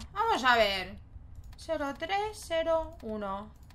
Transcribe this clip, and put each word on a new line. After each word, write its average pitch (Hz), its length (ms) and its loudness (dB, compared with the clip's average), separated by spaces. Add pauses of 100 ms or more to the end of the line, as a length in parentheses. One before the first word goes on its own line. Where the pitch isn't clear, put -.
(120)
Vamos 392 320 2
a 247 120 8
ver. 196 400 4 (600)
Cero 294 420 -4
tres 403 480 -2
cero 320 560 0
uno. 208 480 -6 (240)